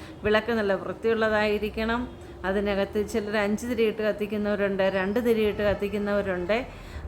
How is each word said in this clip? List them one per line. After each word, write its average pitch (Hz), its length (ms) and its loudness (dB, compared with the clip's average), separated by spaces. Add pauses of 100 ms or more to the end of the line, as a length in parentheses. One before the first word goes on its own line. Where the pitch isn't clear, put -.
(240)
വിളക്ക് 214 280 2
നല്ല 208 220 2
വൃത്തിയുള്ളതായിരിക്കണം. 214 1600 0 (160)
അതിനകത്ത് 202 640 0
ചിലർ 208 280 -2
അഞ്ച് 208 300 0
തിരിയിട്ട് 220 340 2
കത്തിക്കുന്നവരുണ്ട്, 208 840 0
രണ്ട് 190 360 2
തിരിയിട്ട് 220 420 2
കത്തിക്കുന്നവരുണ്ട്. 202 1040 0 (420)